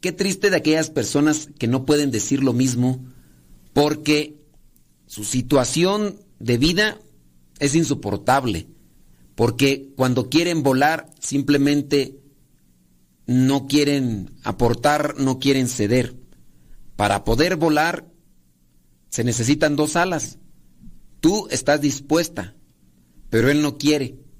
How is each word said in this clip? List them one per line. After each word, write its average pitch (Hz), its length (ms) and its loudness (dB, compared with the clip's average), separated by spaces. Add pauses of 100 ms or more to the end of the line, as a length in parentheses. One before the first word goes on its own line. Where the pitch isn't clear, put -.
qué 185 100 -2
triste 196 400 0
de 190 60 2
aquellas 156 340 2
personas 147 640 0
que 117 120 -2
no 127 160 0
pueden 147 260 2
decir 123 320 -2
lo 131 100 2
mismo 127 520 0 (680)
porque 147 680 0 (680)
su - 180 -14
situación 151 960 0 (200)
de 120 180 0
vida 180 420 0 (600)
es 143 160 -2
insoportable. 113 920 -2 (680)
Porque 135 600 0
cuando 127 360 0
quieren 165 320 0
volar, 139 480 0 (100)
simplemente 143 960 0 (1080)
no 135 400 2
quieren 139 640 0 (140)
aportar, 123 760 0
no 131 200 0
quieren 131 300 2
ceder. 117 480 0 (800)
Para 101 280 0
poder 156 320 0
volar, 156 520 0 (1000)
se - 140 -6
necesitan 139 520 0
dos 151 200 0
alas. 175 420 -2 (840)
Tú 196 300 2
estás 143 320 0
dispuesta, 143 720 -2 (720)
pero 117 220 2
él 147 100 2
no 147 160 -2
quiere. 139 400 -2 (240)